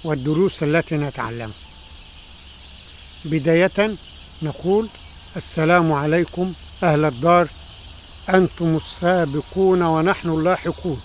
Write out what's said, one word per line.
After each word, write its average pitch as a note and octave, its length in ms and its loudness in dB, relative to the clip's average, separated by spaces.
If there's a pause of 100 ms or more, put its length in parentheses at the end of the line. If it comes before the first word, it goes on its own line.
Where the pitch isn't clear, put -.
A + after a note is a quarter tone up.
والدروس D#3 600 0
التي D#3 340 0
نتعلمها. A#2 580 -6 (1700)
بداية E3 720 2 (460)
نقول F#3+ 480 0 (460)
السلام E3 580 2
عليكم E3 600 0 (300)
أهل D#3 220 4
الدار، D#3 420 4 (840)
أنتم E3+ 480 2
السابقون F3+ 1040 0
ونحن E3+ 480 2
اللاحقون. D#3+ 760 -2